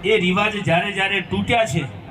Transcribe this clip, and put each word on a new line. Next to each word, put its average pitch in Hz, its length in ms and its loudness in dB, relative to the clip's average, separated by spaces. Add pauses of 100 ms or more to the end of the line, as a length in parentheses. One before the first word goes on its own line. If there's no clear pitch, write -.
એ 214 120 4
રિવાજ 202 480 2
જ્યારે 180 280 2
જ્યારે 196 280 -2
તૂટ્યા 202 440 0
છે 139 460 -4